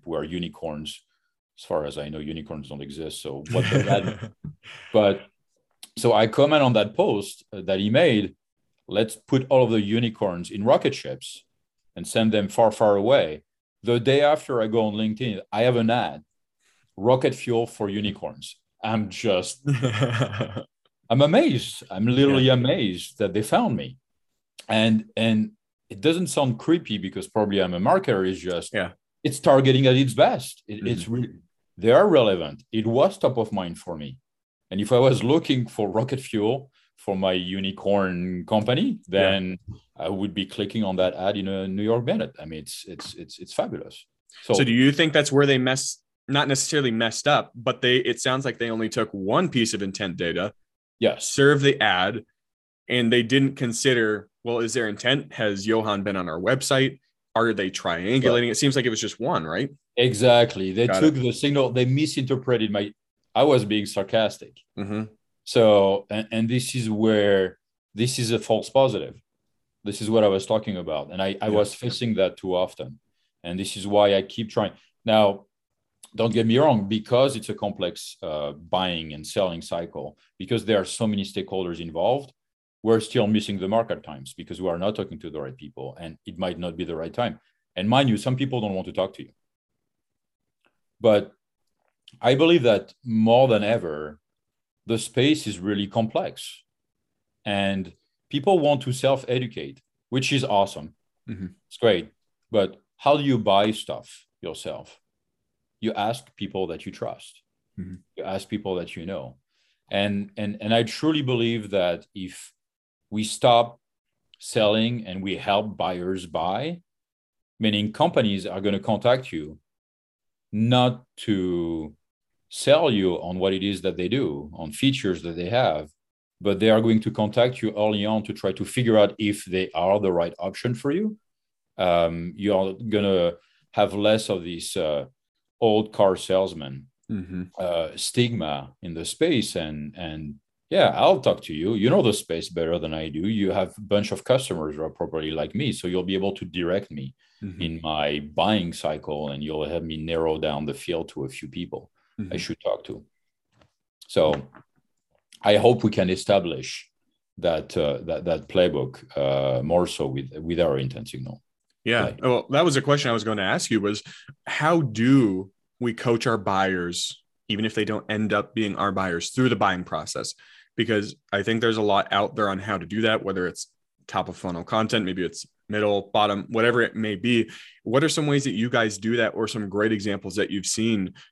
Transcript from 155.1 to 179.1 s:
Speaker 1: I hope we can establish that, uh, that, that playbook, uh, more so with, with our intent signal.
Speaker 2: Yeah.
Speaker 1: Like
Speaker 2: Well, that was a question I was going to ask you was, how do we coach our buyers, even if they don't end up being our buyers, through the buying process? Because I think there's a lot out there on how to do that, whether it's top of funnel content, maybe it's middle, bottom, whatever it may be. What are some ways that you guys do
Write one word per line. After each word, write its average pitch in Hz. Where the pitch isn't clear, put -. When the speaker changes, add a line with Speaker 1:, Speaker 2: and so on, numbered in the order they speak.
Speaker 1:
I 104
hope 120
we 107
can 92
establish 92
that, 82
uh, 73
that, 76
that 80
playbook, 73
uh, 67
more 85
so 76
with, 65
with 82
our 73
intent 64
signal. 65
Speaker 2:
Yeah. 113
Speaker 1:
Like 110
Speaker 2:
Well, 127
that 147
was 143
a -
question 143
I 117
was 107
going 110
to 98
ask 110
you 110
was, 104
how 165
do 113
we 120
coach 117
our 113
buyers, 95
even 107
if 107
they 107
don't 107
end 107
up 104
being 107
our 98
buyers, 92
through 127
the 110
buying 95
process? -
Because 110
I 101
think 113
there's 113
a 110
lot 101
out 101
there 104
on 98
how 101
to 87
do 104
that, 110
whether 95
it's -
top 95
of 87
funnel 87
content, 110
maybe 92
it's -
middle, 104
bottom, 104
whatever 117
it -
may 107
be. 117
What 131
are 156
some 151
ways 143
that 135
you 113
guys 110
do 113